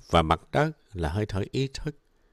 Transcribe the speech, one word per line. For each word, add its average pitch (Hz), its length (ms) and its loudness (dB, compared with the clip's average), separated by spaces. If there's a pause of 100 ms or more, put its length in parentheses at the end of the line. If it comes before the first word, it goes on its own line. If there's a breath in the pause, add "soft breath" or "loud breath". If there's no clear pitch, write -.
và 85 120 6
mặt 82 200 2 (100)
đất 151 200 0 (220)
là 82 160 -2
hơi 104 160 -2
thở 98 260 -4
ý 135 220 -2
thức. - 220 -8 (380)